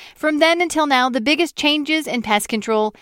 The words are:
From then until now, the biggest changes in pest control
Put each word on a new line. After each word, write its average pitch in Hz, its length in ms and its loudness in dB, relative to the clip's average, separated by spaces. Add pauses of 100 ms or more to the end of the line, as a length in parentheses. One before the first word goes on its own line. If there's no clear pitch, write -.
(160)
From 302 240 -2
then 330 220 4
until 311 260 0
now, 254 220 2
the 247 120 -2
biggest 294 340 0
changes 302 520 -2
in 240 160 -4
pest 208 240 0
control 214 540 -2